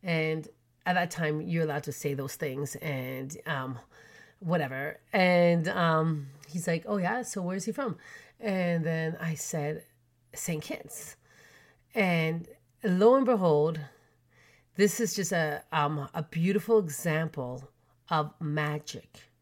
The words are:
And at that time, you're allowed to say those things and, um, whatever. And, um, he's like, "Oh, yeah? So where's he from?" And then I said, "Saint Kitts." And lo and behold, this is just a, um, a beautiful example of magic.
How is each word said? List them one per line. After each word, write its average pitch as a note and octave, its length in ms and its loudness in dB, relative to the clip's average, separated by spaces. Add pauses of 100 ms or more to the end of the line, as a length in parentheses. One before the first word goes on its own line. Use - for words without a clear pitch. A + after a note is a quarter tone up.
And D#3+ 440 0 (380)
at F3+ 80 2
that F3 160 0
time, D3+ 300 -2
you're E3 240 -2
allowed D3 180 -2
to D3 100 -8
say C#3+ 220 -4
those C3+ 220 -8
things C#3 400 -6
and, C3+ 680 -6
um, C3 360 -6 (580)
whatever. D3+ 640 -4 (120)
And, F3 540 6
um, D#3+ 640 2 (180)
he's E3+ 220 -6
like, E3+ 180 -2
"Oh, G#3 120 -2
yeah? G3+ 240 0
So G3 200 -6
where's F#3 220 -4
he A3+ 80 -4
from?" B3+ 240 -4 (420)
And F3+ 460 0
then D#3+ 340 -2
I E3 160 -2
said, D3+ 480 -4 (500)
"Saint D#3 300 -6
Kitts." - 540 -12 (760)
And E3+ 540 2 (380)
lo G3+ 320 6
and C4+ 100 4
behold, E3 540 4 (960)
this G3+ 240 4
is G#3+ 160 0
just F#3+ 160 -2
a, D#3 400 0
um, D3 420 0
a E3 80 -4
beautiful G3 560 2
example D3+ 920 -2 (400)
of D#3 320 0
magic. D3+ 1000 -6